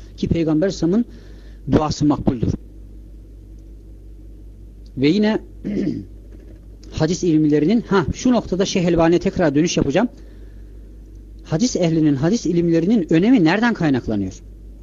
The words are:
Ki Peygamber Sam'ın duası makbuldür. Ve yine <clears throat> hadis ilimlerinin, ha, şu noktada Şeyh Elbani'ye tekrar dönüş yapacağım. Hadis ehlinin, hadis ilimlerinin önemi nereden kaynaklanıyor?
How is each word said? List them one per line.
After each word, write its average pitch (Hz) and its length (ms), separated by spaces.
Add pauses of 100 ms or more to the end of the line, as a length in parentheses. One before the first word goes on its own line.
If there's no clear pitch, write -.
(180)
Ki 190 100
Peygamber 160 420
Sam'ın 185 360 (680)
duası 151 340
makbuldür. 127 480 (2500)
Ve 131 100
yine 208 320 (260)
<clears throat> - 1300
hadis 160 320
ilimlerinin, 156 580
ha, - 320
şu - 180
noktada 196 340
Şeyh 180 200
Elbani'ye 165 340
tekrar 170 360
dönüş 165 220
yapacağım. 165 320 (1300)
Hadis 180 320
ehlinin, 160 400
hadis 165 300
ilimlerinin 170 680
önemi 202 300
nereden 220 300
kaynaklanıyor? 113 680 (400)